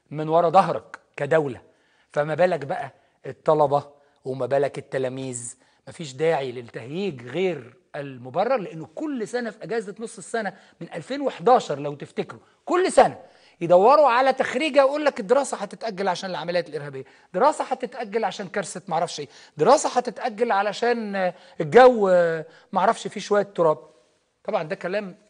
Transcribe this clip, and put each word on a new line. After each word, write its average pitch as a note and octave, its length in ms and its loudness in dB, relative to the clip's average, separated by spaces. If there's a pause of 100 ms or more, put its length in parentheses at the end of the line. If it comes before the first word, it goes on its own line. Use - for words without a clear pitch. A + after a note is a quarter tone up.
(120)
من D#3 180 -4
ورا E3 200 4
ظهرك E3 500 2 (180)
كدولة. C#3+ 540 -2 (400)
فما D3+ 220 -2
بالك E3+ 300 0
بقى D3 280 -8 (320)
الطلبة C#3+ 580 2 (420)
وما C3 200 -4
بالك C#3 320 0
التلاميذ؟ C3 800 -8 (300)
مفيش C#3 260 -14
داعي C#3+ 380 -2
للتهييج B2+ 760 -10
غير D3 460 -4 (220)
المبرر، C#3+ 600 -4
لأنه D#3+ 380 -10
كل C#4 320 -6
سنة A#3+ 220 -8
في - 140 -14
أجازة G3+ 360 -8
نص A3+ 180 -14
السنة G#3 360 -6 (280)
من E3 120 -12
ألفين B3 280 -8
وحداشر G#3 580 2
لو D3 140 -6
تفتكروا، D3 480 -10 (240)
كل F4+ 260 0
سنة F#3+ 280 4 (420)
يدوروا A3 480 6
على B3+ 240 4
تخريجة C4+ 460 0
يقول C#4+ 260 2
لك C#4 140 0
الدراسة A#3+ 380 0
هتتأجل G3 500 -6
عشان F#3 220 -2
العمليات E3+ 400 -4
الإرهابية، C#3+ 340 -10 (300)
دراسة C#4 300 2
هتتأجل A3+ 640 -6
عشان F#3 220 -8
كارثة - 400 -8
معرفش E3+ 320 -4
إيه، C#3+ 80 -10 (300)
دراسة B3+ 320 4
هتتأجل A#3 600 -2
عشان، G#3 640 -2
آه، F#3 180 -2 (280)
الجو، G#3+ 480 8
آه، E3+ 360 2 (260)
معرفش G3 360 0
فيه F#3+ 140 -10
شوية G3+ 220 2
تراب. B2 340 0 (640)
طبعا G3 200 -4
ده D#3+ 120 -8
كلام F#3 400 -8 (140)